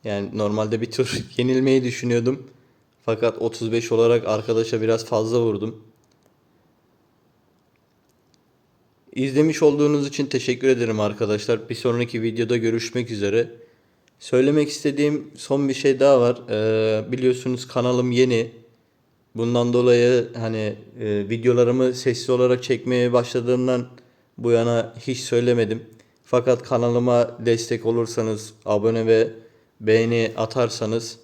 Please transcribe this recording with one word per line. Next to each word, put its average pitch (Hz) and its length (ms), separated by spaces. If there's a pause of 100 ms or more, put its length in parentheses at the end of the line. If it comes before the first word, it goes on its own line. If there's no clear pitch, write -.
Yani 101 300
normalde 107 460
bir 117 100
tur - 280 (100)
<laughs> - 80
yenilmeyi 131 480
düşünüyordum. 120 640 (580)
Fakat 113 380
otuz 113 300
beş 117 200
olarak 117 360
arkadaşa 110 540
biraz 113 220
fazla 113 360
vurdum. 110 440 (3250)
İzlemiş 147 500
olduğunuz 147 460
için 143 180
teşekkür 127 420
ederim 117 320
arkadaşlar. 104 680
Bir 117 60
sonraki 120 480
videoda 117 340
görüşmek 113 540
üzere. 104 400 (680)
Söylemek 143 500
istediğim 147 680
son 139 320
bir 135 60
şey 135 260
daha 139 200
var. 120 180 (120)
Ee, 110 640
biliyorsunuz 127 560
kanalım 123 440
yeni. 120 380 (840)
Bundan 120 380
dolayı 123 600
hani, 110 420 (240)
e, 104 280
videolarımı 123 680
sesli 123 380
olarak 123 300
çekmeye 123 500
başladığımdan 123 760 (500)
bu 117 120
yana 117 440 (120)
hiç 127 140
söylemedim. 117 600 (420)
Fakat 123 380
kanalıma 120 800
destek 117 460
olursanız, 113 680 (100)
abone 110 420
ve 113 240 (500)
beğeni 113 560
atarsanız 117 880